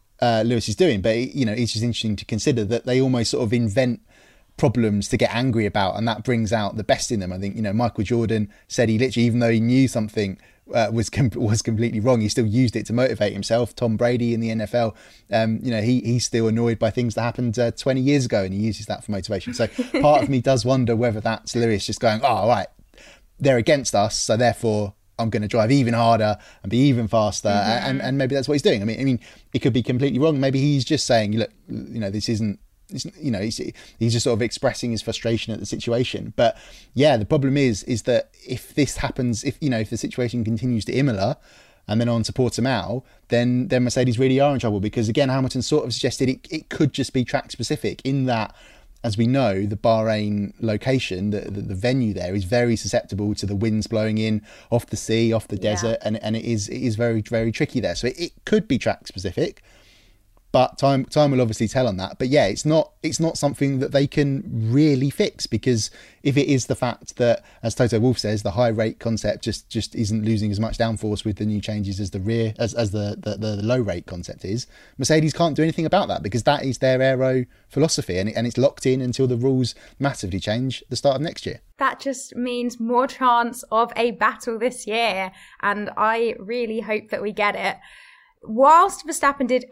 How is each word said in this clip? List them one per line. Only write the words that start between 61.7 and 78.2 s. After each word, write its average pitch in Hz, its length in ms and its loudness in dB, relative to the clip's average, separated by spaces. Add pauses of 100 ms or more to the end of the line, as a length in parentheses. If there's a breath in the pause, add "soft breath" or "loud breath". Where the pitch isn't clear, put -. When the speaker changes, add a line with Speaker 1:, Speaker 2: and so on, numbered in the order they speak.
Speaker 1:
on 95 80 -2
that. 92 220 -6
But 131 100 -2
yeah, 135 160 4
it's 101 220 -2
not, 151 260 2 (100)
it's 156 160 -4
not 165 200 -2
something 139 400 -2
that 139 140 -4
they 139 140 4
can 143 360 0 (280)
really 143 380 4
fix, - 380 -2
because 113 440 0 (320 loud breath)
if 143 140 0
it 143 100 4
is 135 200 2
the 131 80 -2
fact - 420 -6
that, 120 260 2 (200 soft breath)
as 113 120 -4
Toto 117 240 2
Wolff 120 200 2
says, 107 240 -2
the 107 80 -2
high 120 180 2
rake 110 300 -2
concept 107 440 -2
just, - 280 -6
just - 240 -6
isn't 107 320 -2
losing 107 240 0
as 101 100 -2
much 113 160 -4
downforce 107 480 -2
with 107 120 -2
the 107 100 -4
new 104 160 -2
changes 101 360 -4
as 98 120 -6
the 101 100 -6
rear, 113 380 -2
as, 113 160 -4
as 113 160 -2
the, 104 280 -4
the, 104 200 -6
the 104 240 -4
low 123 180 0
rake 92 240 -4
concept - 400 -12
is, 113 220 -6 (320 soft breath)
Mercedes 156 340 4
can't 165 240 0
do 151 60 4
anything 160 240 0
about 180 220 2
that, 87 140 -4
because 107 200 -2
that 147 240 2
is 127 100 -2
their 131 240 2
aero 131 460 2 (240 soft breath)
philosophy, 139 480 0
and 98 100 0